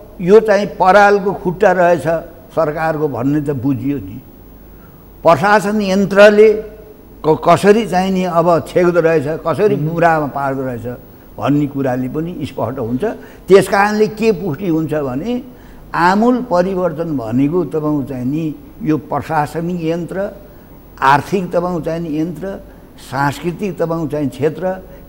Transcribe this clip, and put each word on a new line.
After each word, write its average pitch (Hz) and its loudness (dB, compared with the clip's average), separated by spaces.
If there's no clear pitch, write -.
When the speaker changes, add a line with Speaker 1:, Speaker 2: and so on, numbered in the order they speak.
Speaker 1:
यो 196 6
चाहिँ 202 2
परालको 202 4
खुट्टा 185 0
रहेछ 175 2
सरकारको 156 -2
भन्ने 139 -2
त 143 -4
बुझियो 135 -2
नि। 101 -12
प्रशासन 202 2
यन्त्रले 202 6
क-, 156 2
कसरी 202 4
चाहिँ 185 0
नि 185 0
अब 170 2
छेक्दो 175 2
रहेछ, 156 0
कसरी 165 0
Speaker 2:
मह्म। 147 -2
Speaker 1:
गुमराहमा 165 2
पार्दो 135 -4
रहेछ 120 -8
भन्ने 143 0
कुराले 131 -4
पनि 160 -6
स्पष्ट 127 -6
हुन्छ। 123 -4
त्यस 190 6
कारणले 208 2
के 220 0
पुष्टि 175 -6
हुन्छ 160 -2
भने 156 -4
आमूल 208 2
परिवर्तन 175 -2
भनेको 135 0
तपाईँको 151 -2
चाहिँ 123 -8
नि 151 -4
यो 151 0
प्रशासनिक 160 -4
यन्त्र, 170 -4
आर्थिक 143 2
तपाईँको 180 -2
चाहिँ 165 -6
नि 151 -4
यन्त्र, 175 -8
सांस्कृतिक 156 -4
तपाईँको 165 -4
चाहिँ 143 -4
क्षेत्र, 180 -4